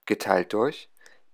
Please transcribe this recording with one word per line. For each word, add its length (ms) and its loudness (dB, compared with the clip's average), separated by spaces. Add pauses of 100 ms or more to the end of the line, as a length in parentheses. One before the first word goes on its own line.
(100)
geteilt 420 0
durch 380 -4 (440)